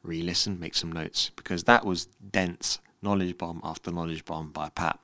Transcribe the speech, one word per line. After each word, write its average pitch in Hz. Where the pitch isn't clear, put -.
re-listen, 87
make 85
some 82
notes, -
because -
that 120
was 92
dense 90
knowledge 95
bomb 85
after 82
knowledge 82
bomb 78
by 76
Pat. 80